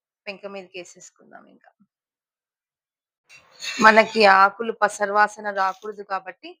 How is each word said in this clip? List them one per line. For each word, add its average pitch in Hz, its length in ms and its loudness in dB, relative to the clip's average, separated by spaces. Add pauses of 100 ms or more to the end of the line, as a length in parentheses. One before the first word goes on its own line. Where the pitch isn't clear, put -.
(260)
పెంక 196 200 -14
మీదకి 196 320 -18
వేసేసుకుందాం - 720 -20
ఇంకా. - 220 -20 (2000)
మనకి 220 420 4 (120)
ఆకులు 202 420 2
పసరు 202 400 -4
వాసన 208 380 -2
రాకూడదు 196 520 -8
కాబట్టి 190 460 -14 (100)